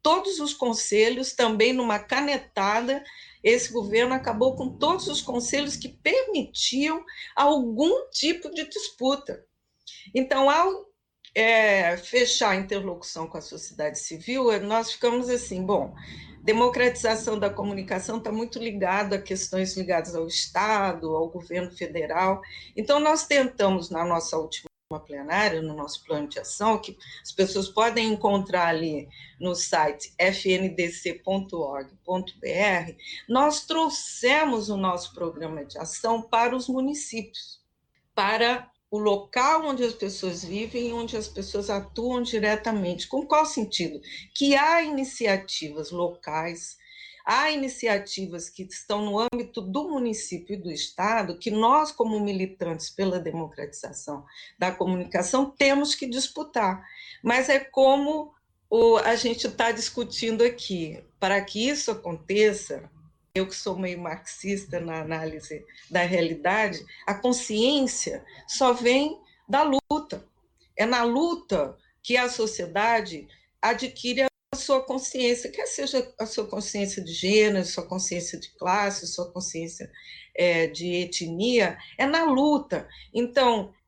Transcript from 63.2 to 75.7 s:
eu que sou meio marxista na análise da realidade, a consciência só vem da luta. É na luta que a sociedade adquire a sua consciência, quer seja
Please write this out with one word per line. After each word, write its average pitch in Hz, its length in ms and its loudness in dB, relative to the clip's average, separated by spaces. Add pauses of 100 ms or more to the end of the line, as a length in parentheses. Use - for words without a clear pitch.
eu 190 100 2
que 190 80 -12
sou 190 240 -6
meio 180 220 -4
marxista 175 800 -6
na 160 200 -6
análise 156 640 -8 (240)
da 180 140 2
realidade, 175 840 0 (220)
a 202 80 0
consciência 247 1080 0 (240)
só 247 240 4
vem 254 440 2 (320)
da 277 140 4
luta. 294 640 0 (500)
É 208 80 2
na 240 200 2
luta 240 720 0 (240)
que 240 140 0
a 247 120 2
sociedade 202 1000 -2 (320)
adquire 240 640 -2
a 262 60 2 (260)
sua 262 280 2
consciência, 254 680 -2
quer - 140 -6
seja 269 540 -4